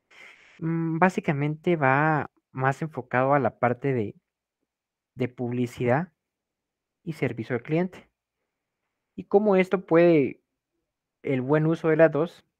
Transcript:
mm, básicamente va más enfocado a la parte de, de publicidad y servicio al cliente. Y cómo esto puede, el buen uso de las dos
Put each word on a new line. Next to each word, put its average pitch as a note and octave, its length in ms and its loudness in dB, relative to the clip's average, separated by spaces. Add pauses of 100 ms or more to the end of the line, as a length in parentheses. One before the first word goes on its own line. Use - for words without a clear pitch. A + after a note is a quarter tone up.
(580)
mm, E3 400 -4
básicamente D#3+ 760 -2
va D3 540 0 (200)
más C3+ 320 -2
enfocado C3+ 500 -2
a D3 60 2
la A#2 200 -2
parte B2 360 -2
de, A2 220 -6 (1000)
de B2 140 -4
publicidad B2 840 -4 (920)
y E3+ 80 -10
servicio A#2+ 420 -6
al A2+ 80 -6
cliente. E3+ 480 -6 (1080)
Y F#3 60 -14
cómo G3+ 320 2
esto F#3 300 0
puede, E3 560 4 (800)
el C3+ 180 -2
buen D3+ 260 0
uso D#3+ 220 -2
de D#3 80 2
las D#3+ 160 4
dos D#3 320 -6 (160)